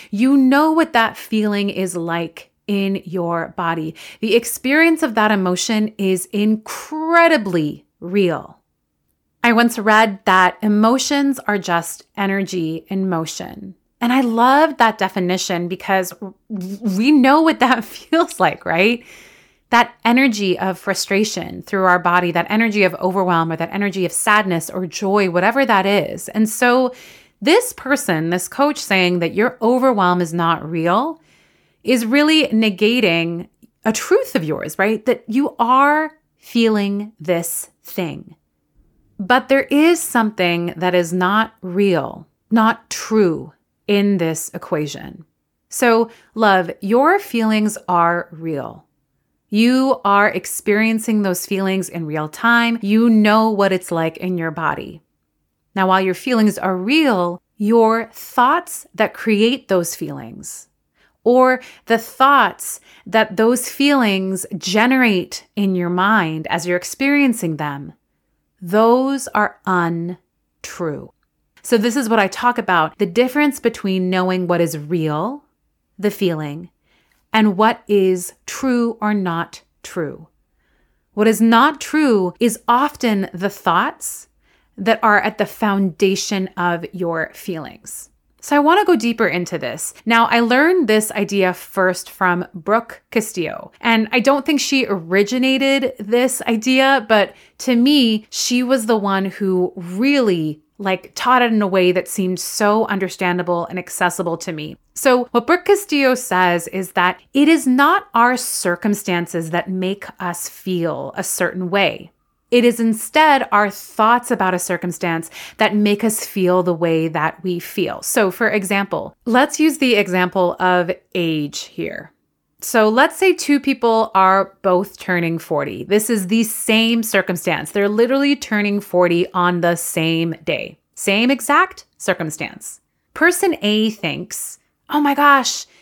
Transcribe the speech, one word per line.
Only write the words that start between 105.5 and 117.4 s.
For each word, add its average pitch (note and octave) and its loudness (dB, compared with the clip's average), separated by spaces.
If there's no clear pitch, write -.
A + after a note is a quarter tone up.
Castillo C#4+ 2
says F3+ 0
is F#3+ -8
that F3+ 0
it D4 4
is D#4 4
not C#4+ 2
our A#3+ 2
circumstances F3 -4
that F3 -4
make F#3 -4
us F3 -8
feel D#3+ -6
a G3 -6
certain F3+ -4
way. F#3+ -2
It A#3+ 4
is A#3 2
instead B3+ 2
our G#3 2
thoughts A#3 0
about F#3+ 0
a F3 -2
circumstance E3+ -6
that G#3+ 2
make G#3 2
us A3 -2
feel F3+ 2
the F3 0
way E3 0
that D#3 -4